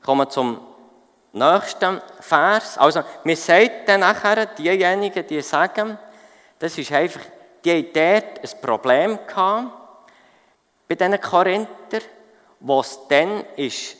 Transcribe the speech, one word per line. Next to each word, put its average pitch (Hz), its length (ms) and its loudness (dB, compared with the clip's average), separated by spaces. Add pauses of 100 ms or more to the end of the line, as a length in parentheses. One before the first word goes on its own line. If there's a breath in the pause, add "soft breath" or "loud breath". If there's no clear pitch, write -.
Kommen 139 180 2
wir 135 80 0
zum 123 300 -4 (720)
nächsten 175 680 0 (180)
Vers. 190 580 0
Also, 151 240 4 (220 loud breath)
mir 156 140 0
sagt 202 520 4
dann 196 120 4
nachher 208 460 2
diejenigen, 185 800 -2
die 151 160 -6
sagen, 208 560 -2 (640 loud breath)
das 170 180 -6
ist 143 140 -8
einfach, 147 300 0 (420)
die 170 80 2
haben 165 220 -2
dort 196 500 0
ein - 180 -14
Problem 131 640 2
gehabt, 214 600 -4 (1000 soft breath)
bei 170 60 -4
diesen 185 260 0
Korinther, 196 840 -2 (580 soft breath)
wo 135 200 0
es - 200 -6 (100)
dann 175 340 0 (120)
ist - 440 -8